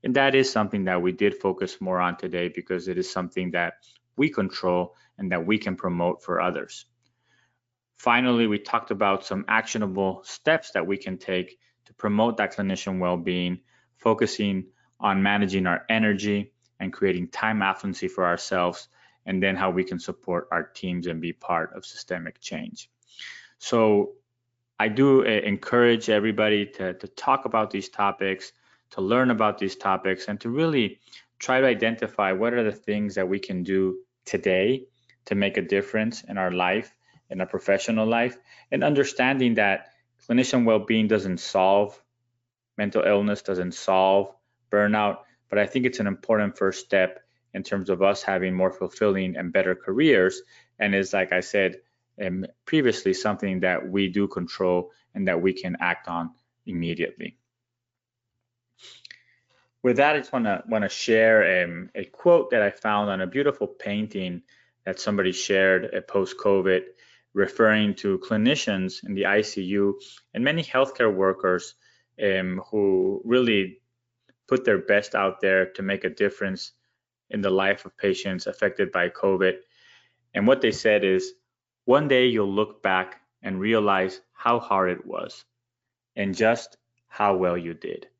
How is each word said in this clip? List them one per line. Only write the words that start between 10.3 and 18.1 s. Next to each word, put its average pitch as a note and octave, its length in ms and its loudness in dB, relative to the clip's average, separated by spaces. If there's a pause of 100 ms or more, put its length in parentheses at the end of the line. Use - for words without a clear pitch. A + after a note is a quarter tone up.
that F2 160 -2
we G2 100 -2
can F#2+ 200 -10
take F#2 420 -6 (260)
to - 80 -20
promote G#2+ 440 0
that G2+ 180 -2
clinician F#2+ 440 -4
well-being, F2+ 600 -2 (380)
focusing G#2 680 0 (340)
on G2 220 2
managing G2 460 2
our - 220 -2
energy G#2 640 0 (280)
and F#2+ 140 -8
creating F2+ 340 -2
time A2 320 -4
affluency F#2+ 500 -4
for F#2 160 -2